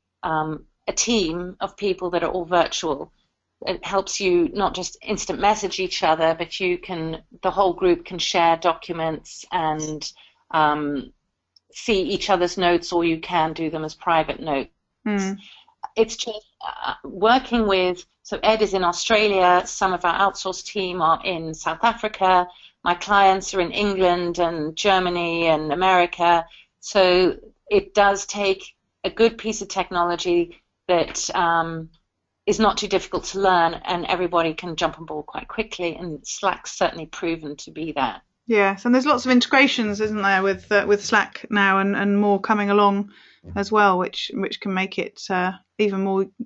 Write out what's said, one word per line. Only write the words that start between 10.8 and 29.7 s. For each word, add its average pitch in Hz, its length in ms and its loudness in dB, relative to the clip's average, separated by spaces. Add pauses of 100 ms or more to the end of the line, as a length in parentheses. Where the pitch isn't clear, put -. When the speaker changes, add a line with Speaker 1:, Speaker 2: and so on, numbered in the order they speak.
Speaker 1:
see 196 300 0
each 180 280 -2
other's 180 280 2
notes, 175 340 0
or 170 120 2
you 165 140 0
can 160 340 -2
do 160 180 -6
them 156 140 -6
as 156 100 -10
private 160 460 0
notes. 139 300 -4 (360)
Speaker 2:
Mm. 196 320 -2 (580)
Speaker 1:
It's 220 200 0
just, 214 300 -10 (160)
uh, - 320 -8 (100)
working 226 600 2
with, 185 380 0 (180)
so - 200 -10
Ed 220 200 2
is 196 120 0
in 185 100 0
Australia, 185 800 4
some 190 300 -2
of 175 100 -4
our 185 260 2
outsourced 190 360 -8
team 180 360 -6
are 160 220 2
in 165 300 -6
South - 280 -6
Africa, 190 640 2 (380)
my 175 100 2
clients 190 600 4
are 190 80 2
in 170 100 -2
England 180 640 0
and 165 380 -2
Germany 175 720 0
and 156 260 2
America. 175 760 2 (340)
So 180 580 4 (320)
it 202 240 0
does 202 320 4
take 196 480 -4 (280)
a 190 80 -4
good 226 280 2
piece 214 240 -6
of 196 60 -10
technology 175 920 -2 (260)